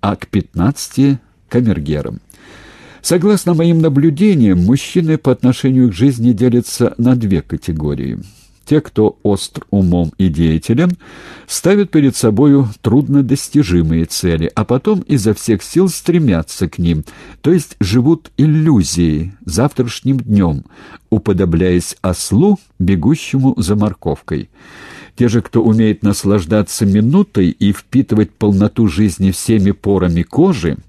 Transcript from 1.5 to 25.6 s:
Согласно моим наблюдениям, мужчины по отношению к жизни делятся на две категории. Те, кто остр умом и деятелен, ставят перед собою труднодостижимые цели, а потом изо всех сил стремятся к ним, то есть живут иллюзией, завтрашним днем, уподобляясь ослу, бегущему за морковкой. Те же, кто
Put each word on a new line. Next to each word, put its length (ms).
Согласно 500
моим 260
наблюдениям, 840
мужчины 560
по 120
отношению 600
к 20
жизни 400
делятся 640
на 180
две 280
категории. 760
Те, 140
кто 440
остр 480
умом 460
и 120
деятелен, 640
ставят 440
перед 240
собою 540
труднодостижимые 1200
цели, 500
а 80
потом 380
изо 320
всех 280
сил 280
стремятся 800
к 80
ним, 260
то 100
есть 300
живут 560
иллюзией, 960
завтрашним 800
днем, 420
уподобляясь 920
ослу, 560
бегущему 800
за 180
морковкой. 720
Те 100
же, 140
кто 200